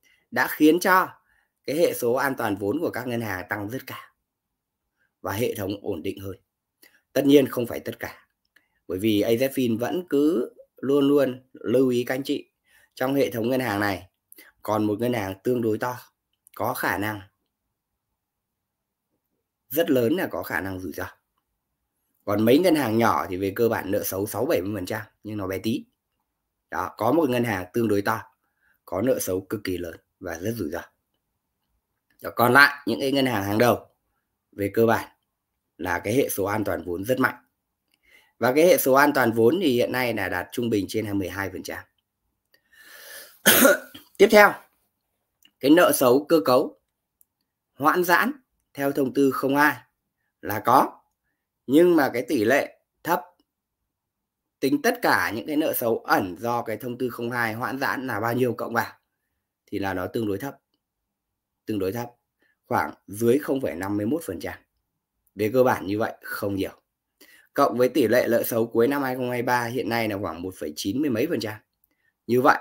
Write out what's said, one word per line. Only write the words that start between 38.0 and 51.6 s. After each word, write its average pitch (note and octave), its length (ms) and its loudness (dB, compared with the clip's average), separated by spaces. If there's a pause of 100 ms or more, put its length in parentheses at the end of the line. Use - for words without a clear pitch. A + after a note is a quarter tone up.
Và A#2+ 140 0
cái D#3 140 4
hệ D#3 120 6
số C3 140 2
an C#3+ 220 6
toàn A#2+ 180 2
vốn A2+ 300 4
thì D3 100 2
hiện A#2+ 200 0
nay B2 220 -2
là G2 140 -4
đạt F2+ 240 -6
trung A#2+ 180 -4
bình G2+ 180 -2
trên G2+ 300 -4
mười F#2 100 -4
hai F#2+ 220 -6
phần F#2 120 -14
trăm. E2+ 220 -12 (1600)
<coughs> - 320 6 (420)
Tiếp G3+ 120 8
theo, G#3 220 8 (1080)
cái C3 100 4
nợ E3+ 240 6
xấu C3+ 300 4
cơ E3 200 4
cấu C3 360 2 (920)
hoãn D3+ 300 2
giãn F3+ 280 2 (420)
theo C#3 180 -2
thông C3 220 0
tư C#3 160 4
không C3+ 260 -2
hai D3 200 4 (640)
là G#2 240 -6
có, - 360 4 (640)